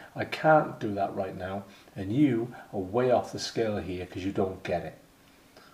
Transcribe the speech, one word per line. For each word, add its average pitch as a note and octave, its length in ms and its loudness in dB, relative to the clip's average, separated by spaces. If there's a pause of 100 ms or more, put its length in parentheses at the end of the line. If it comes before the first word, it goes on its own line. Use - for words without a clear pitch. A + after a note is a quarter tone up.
(160)
I A#2+ 100 -4
can't - 540 4
do A2 160 -2
that - 200 -2
right F#2+ 220 -4
now. F#2+ 280 -6 (300)
And F#2+ 160 -6
you B2+ 400 4 (220)
are G#2+ 60 -4
way A2+ 320 2
off - 200 2
the G#2+ 60 -8
scale G#2+ 400 -2
here F2+ 300 -6
'cause F#2 180 -8
you G2 60 0
don't F#2+ 320 0
get G2 200 -2
it." - 140 -12 (760)